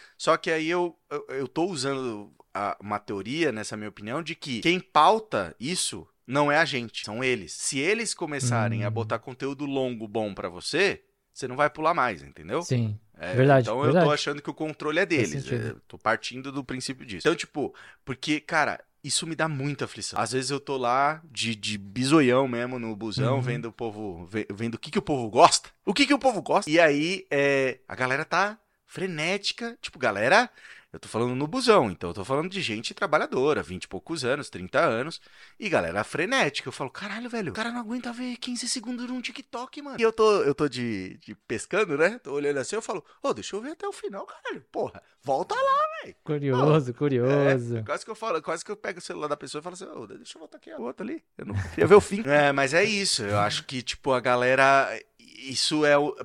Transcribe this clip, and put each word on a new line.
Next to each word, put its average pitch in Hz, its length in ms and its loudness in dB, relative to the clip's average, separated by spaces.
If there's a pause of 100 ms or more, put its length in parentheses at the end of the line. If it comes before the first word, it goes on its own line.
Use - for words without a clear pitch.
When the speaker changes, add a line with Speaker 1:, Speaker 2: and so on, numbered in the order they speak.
(180)
Speaker 1:
Só 160 200 4
que - 120 -4
aí 160 200 0
eu, 175 280 0 (120)
eu, 143 200 -8
eu 135 180 -4
tô 165 180 0
usando 131 640 -4 (220)
a, 98 280 -4
uma 104 180 -4
teoria, 120 520 -2
nessa 107 260 -6
minha 104 120 -8
opinião, 120 340 -8
de 160 120 -10
que 123 260 -6
quem 180 180 2
pauta 220 800 2
isso 143 480 -6 (180)
não 147 260 2
é 147 60 4
a 160 80 4
gente, 120 400 -6
são 113 180 -6
eles. 113 300 -2
Se - 260 -4
eles 208 340 0
começarem 120 680 -2
a 104 60 -2
Speaker 2:
Hum. - 20 -2
Speaker 1:
botar 113 280 -4
conteúdo 135 460 -8
longo 127 420 -4
bom 104 260 -4
pra 98 160 -8
você, 139 540 0 (300)
você 135 140 -8
não 127 80 -10
vai 147 140 2
pular 156 240 0
mais, 117 300 0
entendeu? 80 380 -6
Speaker 2:
Sim, 117 360 0 (200)
Speaker 1:
É, 87 180 -6
Speaker 2:
verdade, 131 340 6
Speaker 1:
então 123 120 -2
Speaker 2:
verdade. 165 240 6
Speaker 1:
eu 151 40 6
tô 147 40 4
achando 147 280 -4
que - 80 -10
o - 40 -6
controle 156 460 -4
é 196 60 2
Speaker 2:
Faz 165 40 -2
Speaker 1:
deles, 131 340 0
Speaker 2:
sentido. 120 240 -4 (100)
Speaker 1:
é, - 100 -20
tô - 100 -18
partindo 123 540 -2
do 135 120 -6
princípio 131 420 -8
disso. 101 220 -6
Então, 170 80 6
tipo, - 380 -6 (300)
porque, 151 360 -4
cara, 143 400 0 (240)
isso 151 220 -2
me 160 100 -8
dá 160 120 0
muita 139 380 -4
aflição. - 340 -6
Às 110 140 -2
vezes 131 180 -2
eu 139 80 -2
tô 139 180 -4
lá 139 480 0
de, 113 300 -4
de 104 220 -6
bizoião 127 680 4
mesmo 123 300 -4
no 113 180 -6
busão, 110 400 0
Speaker 2:
Uhum. 131 60 0
Speaker 1:
vendo 117 280 -4
o - 20 -10
povo, 104 560 -8
ve-, 107 260 -4
vendo 113 220 -4
o - 40 -10
que 151 120 -14
que 208 80 -2
o - 20 2
povo 123 280 -2
gosta. 135 400 6 (160)
O 202 80 0
que 277 120 2
que 269 80 4
o 269 60 4
povo 220 220 2
gosta? 151 280 0
E 160 100 4
aí, 160 520 4
é, 139 560 2
a - 80 -14
galera 127 300 0
tá 202 340 0 (260)
frenética, 190 960 -4
tipo, - 160 -12
galera, 127 520 4 (440)
eu - 60 -14
tô - 80 -16
falando 120 260 -2
no 139 140 -2
busão, 208 420 4
então 87 200 -6
eu 85 40 -6
tô 95 120 -8
falando 147 240 -2
de 190 120 -8
gente 113 320 -6
trabalhadora, 151 720 0
vinte 87 220 -10
e - 20 -12
poucos 127 380 -8
anos, 139 240 -2
trinta 92 320 -2
anos, 139 400 0 (360)
e 214 120 -6
galera 95 340 2
frenética. 190 640 0
Eu 123 60 -6
falo, 135 160 -6
"Caralho, 214 400 -10
velho, 220 220 -6
o - 40 -8
cara 226 160 -4
não 240 80 -8
aguenta 240 320 -6
ver 247 240 -8
quinze 247 320 -8
segundos 240 400 -6
num 254 140 -6
TikTok, - 600 -12
mano." 277 160 -12
E 233 60 2
eu 220 80 6
tô, 214 320 6
eu 139 100 4
tô 151 140 0
de, 117 520 -6
de 104 140 -16 (140)
pescando, 170 500 -2
né? 202 220 2
Tô - 140 -10
olhando 143 240 0
assim, 131 180 -4
eu 226 60 -4
falo, 190 220 -6 (200)
"Ô, 269 100 0
deixa - 220 -8
eu 214 60 -6
ver 277 100 -10
até 403 160 -10
o 392 60 -6
final, 370 320 -10
caralho, - 440 -10
porra, - 320 -6 (220)
volta 143 320 -2
lá, 571 480 0
velho." - 120 -16 (100)
Speaker 2:
Curioso, 143 640 2
Speaker 1:
Pô, - 80 -12
Speaker 2:
curioso. 135 800 2
Speaker 1:
é, 110 60 -6
quase 147 200 -6
que 226 80 -12
eu 214 40 -14
falo, 202 260 -4
quase 170 240 -6
que 208 60 -10
eu 202 40 -10
pego 196 240 -10
o - 20 -14
celular 156 280 -6
da 147 80 -2
pessoa 147 240 -12
e - 20 -12
falo 180 120 -14
assim, 180 100 -16
"Ô, 123 200 -14
deixa - 300 -18
eu 320 40 -20
voltar 311 180 -20
aqui - 140 -20
a 320 60 -14
outra 240 280 -10
ali, 302 180 -10 (140)
eu - 80 -14
não 101 100 -8 (140)
queria - 180 2
ver 190 80 10
o 196 60 12
fim." 202 200 -2
<laughs> 113 60 -6
É, 143 240 6
mas 139 220 2
é 175 100 4
isso, 196 400 0
eu 101 160 2
acho 104 260 0
que, 131 160 -6
tipo, - 300 -4
a 127 80 4
galera 131 720 6 (640)
isso 151 340 2
é 143 120 8
o, 147 160 2 (120)